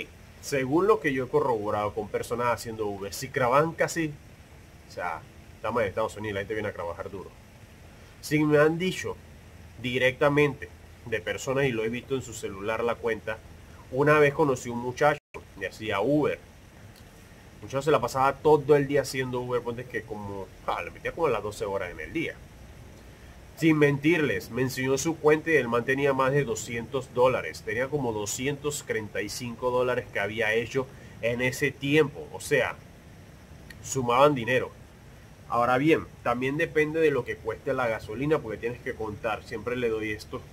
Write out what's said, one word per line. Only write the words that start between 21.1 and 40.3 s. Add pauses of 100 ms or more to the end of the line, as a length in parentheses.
como
las
doce
horas
en
el
día. (1200)
Sin
mentirles,
me
enseñó
su
cuenta
y
el
man
tenía
más
de
doscientos
dólares.
Tenía
como
doscientos
treinta
y
cinco
dólares
que
había
hecho (360)
en
ese
tiempo.
O
sea, (1080)
sumaban
dinero. (840)
Ahora
bien, (200)
también
depende
de
lo
que
cueste
la
gasolina,
porque
tienes
que
contar,
siempre
le
doy
estos, (100)